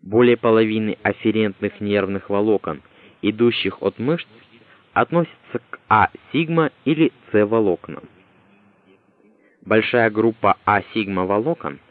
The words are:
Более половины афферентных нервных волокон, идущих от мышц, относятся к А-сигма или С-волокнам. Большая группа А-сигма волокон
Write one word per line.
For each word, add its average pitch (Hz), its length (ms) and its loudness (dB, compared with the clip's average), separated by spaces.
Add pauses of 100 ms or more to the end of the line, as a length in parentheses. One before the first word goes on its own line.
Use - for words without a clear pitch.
Более 120 360 2
половины 110 640 0
афферентных 104 800 -2
нервных 98 480 -4
волокон, 101 520 -2 (400)
идущих 107 600 -2
от 98 160 -4
мышц, 147 300 -4 (680)
относятся - 640 -4 (100)
к - 100 -16 (100)
А-сигма 160 800 0 (140)
или 156 260 2 (200)
С-волокнам. 104 720 0 (1600)
Большая 110 460 2
группа 107 540 0
А-сигма 98 600 -2
волокон 101 540 -4 (120)